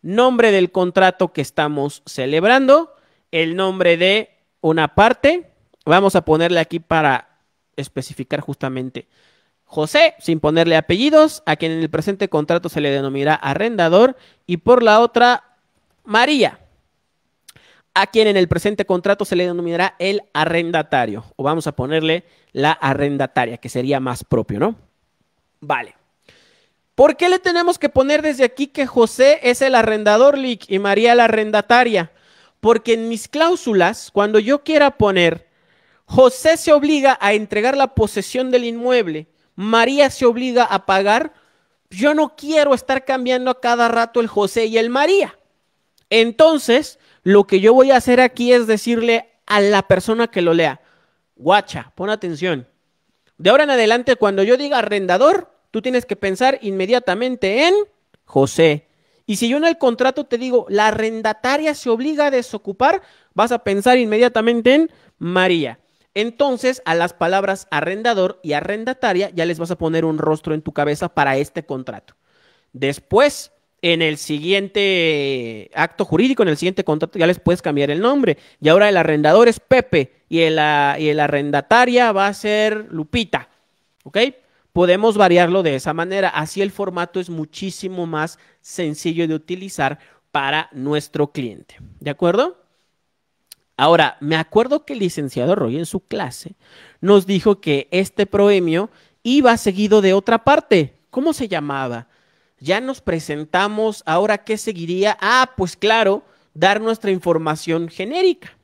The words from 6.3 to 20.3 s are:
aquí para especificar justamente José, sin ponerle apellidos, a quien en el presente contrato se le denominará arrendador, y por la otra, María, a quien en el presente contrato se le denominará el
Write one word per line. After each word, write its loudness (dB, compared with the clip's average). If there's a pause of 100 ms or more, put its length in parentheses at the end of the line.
aquí -6
para -2 (360)
especificar -10
justamente -10 (600)
José, 0
sin -2
ponerle 2
apellidos, 2
a -2
quien -4
en -6
el -4
presente -4
contrato -2
se -6
le 0
denominará -2
arrendador, 2 (300)
y -4
por 4
la 6
otra, 0 (480)
María, 0 (1300)
a 0
quien 2
en 2
el 4
presente -2
contrato -2
se -6
le 0
denominará -4
el -4 (100)